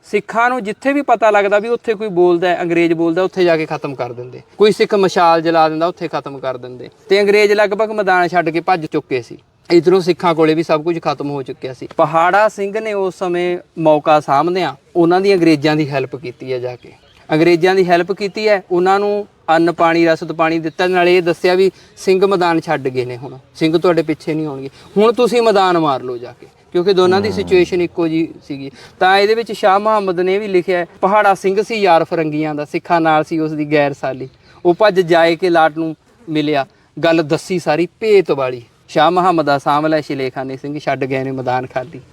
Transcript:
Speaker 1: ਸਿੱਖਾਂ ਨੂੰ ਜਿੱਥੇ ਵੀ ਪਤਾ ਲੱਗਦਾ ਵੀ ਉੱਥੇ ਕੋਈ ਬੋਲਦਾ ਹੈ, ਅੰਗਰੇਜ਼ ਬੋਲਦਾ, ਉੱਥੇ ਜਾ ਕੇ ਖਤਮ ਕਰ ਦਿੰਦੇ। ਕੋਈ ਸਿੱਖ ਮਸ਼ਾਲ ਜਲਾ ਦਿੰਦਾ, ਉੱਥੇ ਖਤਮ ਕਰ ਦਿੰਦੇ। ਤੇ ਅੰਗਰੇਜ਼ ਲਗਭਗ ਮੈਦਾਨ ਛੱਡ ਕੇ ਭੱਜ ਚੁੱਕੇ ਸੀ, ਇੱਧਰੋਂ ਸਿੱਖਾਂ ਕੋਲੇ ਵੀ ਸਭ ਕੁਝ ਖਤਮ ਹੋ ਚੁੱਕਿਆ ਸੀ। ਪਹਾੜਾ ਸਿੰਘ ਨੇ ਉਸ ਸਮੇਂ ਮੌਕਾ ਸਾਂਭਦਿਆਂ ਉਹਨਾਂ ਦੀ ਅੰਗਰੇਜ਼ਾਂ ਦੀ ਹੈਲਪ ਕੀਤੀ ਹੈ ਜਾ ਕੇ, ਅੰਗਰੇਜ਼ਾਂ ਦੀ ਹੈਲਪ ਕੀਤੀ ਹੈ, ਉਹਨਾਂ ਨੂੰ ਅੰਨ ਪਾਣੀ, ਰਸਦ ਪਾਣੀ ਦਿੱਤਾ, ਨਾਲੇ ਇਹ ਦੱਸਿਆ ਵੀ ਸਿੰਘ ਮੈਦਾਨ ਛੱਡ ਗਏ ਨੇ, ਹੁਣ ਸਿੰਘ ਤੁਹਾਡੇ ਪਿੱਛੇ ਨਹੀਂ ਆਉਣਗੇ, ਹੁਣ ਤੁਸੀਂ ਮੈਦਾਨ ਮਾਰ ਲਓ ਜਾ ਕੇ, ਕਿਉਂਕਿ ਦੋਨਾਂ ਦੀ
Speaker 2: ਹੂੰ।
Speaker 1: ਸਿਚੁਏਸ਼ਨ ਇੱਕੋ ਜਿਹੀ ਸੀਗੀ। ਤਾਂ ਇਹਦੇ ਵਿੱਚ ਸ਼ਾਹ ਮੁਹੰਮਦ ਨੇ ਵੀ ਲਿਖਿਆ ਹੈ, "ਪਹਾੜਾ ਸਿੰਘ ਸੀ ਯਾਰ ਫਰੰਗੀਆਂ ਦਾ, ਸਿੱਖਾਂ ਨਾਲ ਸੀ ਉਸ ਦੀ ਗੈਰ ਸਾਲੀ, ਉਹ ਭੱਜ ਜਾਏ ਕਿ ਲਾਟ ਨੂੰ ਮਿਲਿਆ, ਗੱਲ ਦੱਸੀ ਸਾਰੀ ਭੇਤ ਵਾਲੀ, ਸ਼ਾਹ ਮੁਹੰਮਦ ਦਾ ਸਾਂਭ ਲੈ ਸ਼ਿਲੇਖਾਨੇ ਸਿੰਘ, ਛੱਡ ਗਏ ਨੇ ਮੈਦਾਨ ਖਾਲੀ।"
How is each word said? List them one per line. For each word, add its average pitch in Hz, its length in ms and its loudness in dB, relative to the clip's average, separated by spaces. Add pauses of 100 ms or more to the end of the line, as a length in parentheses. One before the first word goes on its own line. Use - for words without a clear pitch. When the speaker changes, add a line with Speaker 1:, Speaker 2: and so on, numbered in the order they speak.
Speaker 1:
ਸਿੱਖਾਂ 220 460 -2
ਨੂੰ 254 140 -4
ਜਿੱਥੇ 214 300 -4
ਵੀ 285 80 0
ਪਤਾ 226 300 2
ਲੱਗਦਾ 202 280 2
ਵੀ 220 100 -4
ਉੱਥੇ 233 240 -2
ਕੋਈ 214 140 -6
ਬੋਲਦਾ 180 400 2
ਹੈ, 175 140 0
ਅੰਗਰੇਜ਼ 170 320 0
ਬੋਲਦਾ, 170 300 0
ਉੱਥੇ 185 200 -2
ਜਾ 165 140 2
ਕੇ 156 80 -4
ਖਤਮ 147 300 -8
ਕਰ 120 180 -10
ਦਿੰਦੇ। 123 280 -16 (160)
ਕੋਈ 208 140 4
ਸਿੱਖ 220 240 0
ਮਸ਼ਾਲ 170 460 2
ਜਲਾ 160 280 2
ਦਿੰਦਾ, 156 180 -2
ਉੱਥੇ 175 200 -6
ਖਤਮ 139 300 -8
ਕਰ 127 200 -8
ਦਿੰਦੇ। 123 320 -16 (200)
ਤੇ 202 120 4
ਅੰਗਰੇਜ਼ 208 320 4
ਲਗਭਗ 208 380 0
ਮੈਦਾਨ 185 360 0
ਛੱਡ 170 220 0
ਕੇ 160 100 -2
ਭੱਜ 170 260 -2
ਚੁੱਕੇ 143 360 -4
ਸੀ, - 160 -20 (340)
ਇੱਧਰੋਂ 175 300 4
ਸਿੱਖਾਂ 170 340 0
ਕੋਲੇ 156 180 2
ਵੀ 160 100 -2
ਸਭ 156 200 -2
ਕੁਝ 165 180 -4
ਖਤਮ 143 280 -6
ਹੋ 139 140 -8
ਚੁੱਕਿਆ 131 300 -12
ਸੀ। 131 140 -16 (100)
ਪਹਾੜਾ 175 520 2
ਸਿੰਘ 202 300 -6
ਨੇ 220 140 -6
ਉਸ 190 260 -4
ਸਮੇਂ 175 380 -4 (220)
ਮੌਕਾ 151 400 2
ਸਾਂਭਦਿਆਂ 156 540 -2 (220)
ਉਹਨਾਂ 175 260 4
ਦੀ 196 120 2
ਅੰਗਰੇਜ਼ਾਂ 156 420 2
ਦੀ 151 140 -2
ਹੈਲਪ 139 260 -6
ਕੀਤੀ 131 380 -10
ਹੈ 127 60 -4
ਜਾ 123 160 -8
ਕੇ, - 160 -20 (400)
ਅੰਗਰੇਜ਼ਾਂ 170 440 2
ਦੀ 180 140 2
ਹੈਲਪ 175 220 2
ਕੀਤੀ 208 360 -4
ਹੈ, 202 240 2
ਉਹਨਾਂ 190 280 2
ਨੂੰ 208 280 -2 (220)
ਅੰਨ 165 220 2
ਪਾਣੀ, 165 340 2
ਰਸਦ 160 260 -2
ਪਾਣੀ 160 280 -2
ਦਿੱਤਾ, 160 280 -4
ਨਾਲੇ 180 300 2
ਇਹ 185 40 2
ਦੱਸਿਆ 175 340 0
ਵੀ 185 160 2 (260)
ਸਿੰਘ 190 280 0
ਮੈਦਾਨ 175 360 0
ਛੱਡ 143 260 -4
ਗਏ 123 180 -4
ਨੇ, 123 120 -12
ਹੁਣ 135 200 -16 (180)
ਸਿੰਘ 160 220 0
ਤੁਹਾਡੇ 165 240 2
ਪਿੱਛੇ 156 320 -6
ਨਹੀਂ 156 140 -4
ਆਉਣਗੇ, 135 220 -10 (280)
ਹੁਣ 220 160 4
ਤੁਸੀਂ 240 280 0
ਮੈਦਾਨ 190 360 2
ਮਾਰ 143 240 0
ਲਓ 123 160 -10
ਜਾ 120 240 -14
ਕੇ, - 60 -20 (240)
ਕਿਉਂਕਿ 180 220 0
ਦੋਨਾਂ 185 280 2
ਦੀ 214 80 -4
Speaker 2:
ਹੂੰ। 180 60 -6
Speaker 1:
ਸਿਚੁਏਸ਼ਨ 180 460 0
ਇੱਕੋ 170 260 -2
ਜਿਹੀ 160 200 -2 (200)
ਸੀਗੀ। 139 240 -14 (280)
ਤਾਂ 185 180 4
ਇਹਦੇ 208 180 2
ਵਿੱਚ 233 160 -6
ਸ਼ਾਹ 196 280 2
ਮੁਹੰਮਦ 208 400 0
ਨੇ 185 180 0
ਵੀ 214 100 -4
ਲਿਖਿਆ 185 320 0
ਹੈ, 170 60 -4 (160)
"ਪਹਾੜਾ 202 320 4
ਸਿੰਘ 190 280 -2
ਸੀ 226 140 -4
ਯਾਰ 175 280 4
ਫਰੰਗੀਆਂ 156 520 -4
ਦਾ, 147 100 -6
ਸਿੱਖਾਂ 170 360 -2
ਨਾਲ 156 220 2
ਸੀ 160 160 -4
ਉਸ 156 120 -2
ਦੀ 151 200 -6
ਗੈਰ 143 220 2
ਸਾਲੀ, 131 360 -8 (360)
ਉਹ 175 80 4
ਭੱਜ 196 260 2
ਜਾਏ 165 360 4
ਕਿ 180 140 -2
ਲਾਟ 160 280 2
ਨੂੰ 160 180 -6 (340)
ਮਿਲਿਆ, 147 360 -2 (380)
ਗੱਲ 165 200 2
ਦੱਸੀ 160 360 -4
ਸਾਰੀ 165 280 0 (120)
ਭੇਤ 202 320 4
ਵਾਲੀ, 131 300 -2 (280)
ਸ਼ਾਹ 151 220 4
ਮੁਹੰਮਦ 175 340 2
ਦਾ 143 120 2
ਸਾਂਭ 147 280 0
ਲੈ 156 160 0
ਸ਼ਿਲੇਖਾਨੇ 135 560 -6
ਸਿੰਘ, 143 220 -10
ਛੱਡ 139 260 -4
ਗਏ 135 180 -4
ਨੇ 135 80 -6
ਮੈਦਾਨ 127 420 -4
ਖਾਲੀ।" 131 280 -10 (120)